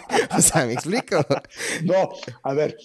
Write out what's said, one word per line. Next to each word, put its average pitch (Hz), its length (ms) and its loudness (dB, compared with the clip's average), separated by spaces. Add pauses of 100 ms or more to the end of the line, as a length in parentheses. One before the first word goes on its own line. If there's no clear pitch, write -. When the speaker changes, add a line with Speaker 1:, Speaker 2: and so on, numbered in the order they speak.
(360)
Speaker 1:
O - 40 4
sea, 151 260 4
¿me 113 60 -2
explico? 165 520 0 (600)
Speaker 2:
No, 180 260 2 (320)
a 139 100 -4
ver, 147 320 0